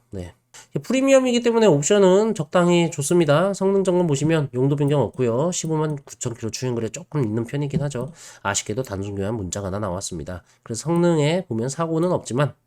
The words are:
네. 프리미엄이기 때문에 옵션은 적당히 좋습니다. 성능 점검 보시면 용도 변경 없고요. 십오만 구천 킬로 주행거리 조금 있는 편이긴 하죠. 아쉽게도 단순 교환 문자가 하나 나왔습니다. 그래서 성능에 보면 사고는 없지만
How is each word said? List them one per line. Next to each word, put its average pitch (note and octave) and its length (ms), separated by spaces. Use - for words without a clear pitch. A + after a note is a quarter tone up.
네. F2 240
프리미엄이기 C4 600
때문에 A3+ 240
옵션은 G3 680
적당히 F3 580
좋습니다. E3+ 600
성능 G3 300
점검 F3+ 240
보시면 D3 460
용도 C3+ 220
변경 C#3+ 260
없고요. B2 500
십오만 D#3 540
구천 - 280
킬로 A2+ 160
주행거리 A2+ 420
조금 D3+ 320
있는 A2+ 220
편이긴 C#3+ 380
하죠. C#3 280
아쉽게도 G#2 420
단순 G2+ 320
교환 G2+ 200
문자가 G2 320
하나 F#2+ 120
나왔습니다. F2+ 640
그래서 A2+ 200
성능에 E3+ 640
보면 A#2 220
사고는 E3 420
없지만 C3+ 420